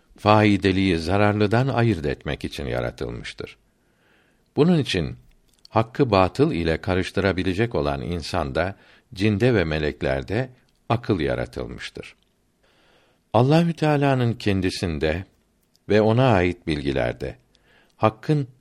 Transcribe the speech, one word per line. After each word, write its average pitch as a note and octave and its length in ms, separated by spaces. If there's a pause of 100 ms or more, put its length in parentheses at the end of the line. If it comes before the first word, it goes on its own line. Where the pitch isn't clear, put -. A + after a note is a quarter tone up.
(180)
faydelıyı G2 840
zararlıdan G#2 680
ayırt A2 380
etmek C#2 380
için - 220
yaratılmıştır. A#1+ 920 (1000)
Bunun E3 220
için E2 380 (520)
hakkı A#2 420
batıl G2 420
ile E2 280
karıştırabilecek F#2 920
olan C#2+ 280
insanda, E2 720 (380)
cinde G#2+ 400
ve F#2 100
meleklerde D2+ 840 (380)
akıl A#2 320
yaratılmıştır. B1 920 (1160)
Allahü D#3 400
Teala'nın C#3 600
kendisinde F2+ 920 (640)
ve G#2 120
ona A2+ 320
ait F2+ 340
bilgilerde C2 720 (600)
hakkın C3+ 520 (120)